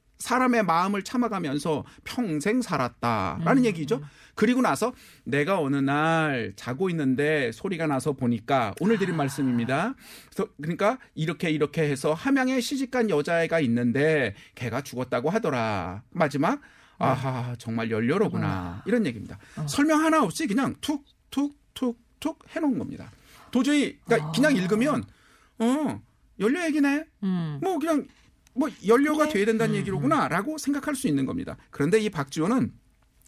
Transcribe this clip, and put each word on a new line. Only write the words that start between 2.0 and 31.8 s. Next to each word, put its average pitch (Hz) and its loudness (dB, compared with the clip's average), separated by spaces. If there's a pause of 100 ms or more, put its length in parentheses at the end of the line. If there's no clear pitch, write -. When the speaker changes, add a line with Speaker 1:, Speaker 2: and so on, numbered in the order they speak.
Speaker 1:
평생 208 -2
살았다라는 127 0
Speaker 2:
음. - 4
Speaker 1:
얘기죠. 165 -2 (320)
그리고 247 2
나서 214 0 (320)
내가 147 0
어느 139 0
날 143 0
자고 185 -4
있는데 143 0
소리가 165 -4
나서 143 0
보니까 120 0
오늘 208 4
드린 180 0
Speaker 2:
아. 160 0
Speaker 1:
말씀입니다. 135 0 (400)
그래서 - -4 (100)
그러니까 190 0 (160)
이렇게, 160 -2
이렇게 156 0
해서 147 0
함양에 262 0
시집간 247 -2
여자애가 165 2
있는데 123 2 (200)
걔가 123 -6
죽었다고 135 -4
하더라. 113 -2
마지막 160 0 (440)
Speaker 2:
네. 120 0
Speaker 1:
"아하, 123 -2
정말 113 -4
열려로구나." 117 0
Speaker 2:
아. 90 -6
Speaker 1:
이런 214 0
얘기입니다. 113 -10 (180)
Speaker 2:
어. 151 -6
Speaker 1:
설명 302 2
하나 320 4
없이 220 -2
그냥 202 0
툭, 294 -4 (260)
툭, 285 -2 (200)
툭, 240 -4 (220)
툭 320 -6 (120)
해놓은 285 -2
겁니다. - -10 (400)
도저히, 269 2
그러니까 220 2
Speaker 2:
아. - -6
Speaker 1:
그냥 269 4
읽으면, 208 0 (540)
"어, 233 0 (380)
열려 285 0
얘기네. 294 2 (180)
Speaker 2:
음. 170 -2
Speaker 1:
뭐 370 0
그냥 294 0 (500)
뭐 277 0 (180)
열려가 294 4
Speaker 2:
네. 302 -2
Speaker 1:
돼야 202 2
된다는 220 2
Speaker 2:
음, 202 0
Speaker 1:
얘기로구나"라고 196 0
Speaker 2:
음. 311 -8
Speaker 1:
생각할 285 -2
수 - -2
있는 139 2
겁니다. - -6 (140)
그런데 175 2